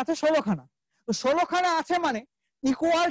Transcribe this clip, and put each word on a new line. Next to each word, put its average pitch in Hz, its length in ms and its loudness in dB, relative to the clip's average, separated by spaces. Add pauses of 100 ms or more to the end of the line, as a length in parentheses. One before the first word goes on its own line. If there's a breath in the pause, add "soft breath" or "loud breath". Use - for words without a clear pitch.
আছে 320 200 -2
ষোলো 311 240 2
খানা। 156 180 -2 (420)
তো 233 60 -4 (100)
ষোলো 302 200 2 (100)
খানা 359 180 2 (100)
আছে 339 140 -2 (120)
মানে 226 140 -2 (500)
ইকুয়াল 330 400 2